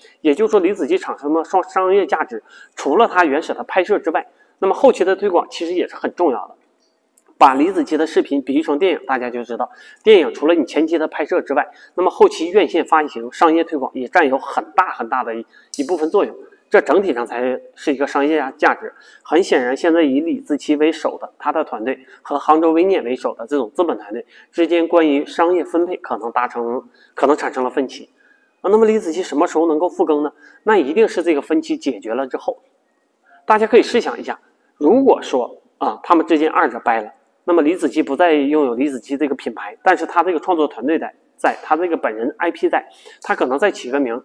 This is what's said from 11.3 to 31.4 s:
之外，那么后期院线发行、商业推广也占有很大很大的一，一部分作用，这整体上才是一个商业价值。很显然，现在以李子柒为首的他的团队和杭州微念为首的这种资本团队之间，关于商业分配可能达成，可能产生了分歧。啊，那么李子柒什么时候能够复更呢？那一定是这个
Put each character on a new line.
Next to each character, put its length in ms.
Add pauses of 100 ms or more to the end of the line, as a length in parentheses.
之 120
外， 140 (280)
那 80
么 40
后 200
期 220
院 180
线 160
发 200
行、 280
商 200
业 120
推 120
广 200
也 100
占 220
有 100
很 260 (120)
大 160
很 160
大 160
的 100
一， 100 (320)
一 60
部 140
分 120
作 160
用， 80 (380)
这 100
整 220
体 100
上 140
才 340 (140)
是 180
一 40
个 100
商 180
业 320
价 160
值。 220 (300)
很 180
显 220
然， 120
现 160
在 120
以 160
李 180
子 180
柒 220
为 140
首 280
的 160
他 140
的 140
团 200
队 140 (220)
和 180
杭 240
州 80
微 140
念 180
为 140
首 180
的 100
这 120
种 180
资 80
本 160
团 140
队 120 (280)
之 160
间， 180
关 220
于 180
商 260
业 120
分 200
配 120
可 220
能 120
达 160
成， 420 (260)
可 120
能 100
产 160
生 120
了 60
分 180
歧。 220 (500)
啊， 100
那 80
么 80
李 140
子 100
柒 100
什 160
么 120
时 100
候 80
能 140
够 80
复 160
更 180
呢？ 100 (300)
那 160
一 140
定 160
是 160
这 100
个 80